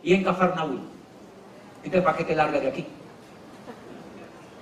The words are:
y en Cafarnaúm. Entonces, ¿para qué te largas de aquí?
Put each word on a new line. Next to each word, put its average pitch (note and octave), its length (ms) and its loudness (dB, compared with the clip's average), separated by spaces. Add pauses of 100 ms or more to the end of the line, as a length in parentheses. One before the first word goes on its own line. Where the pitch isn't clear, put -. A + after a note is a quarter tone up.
y F3 120 6
en F#3+ 100 4
Cafarnaúm. E3+ 560 2 (1040)
Entonces, F3+ 180 4
¿para - 140 4
qué E3+ 80 -2
te D#3+ 100 0
largas D3 280 2
de C3+ 60 0
aquí? - 180 -4 (1800)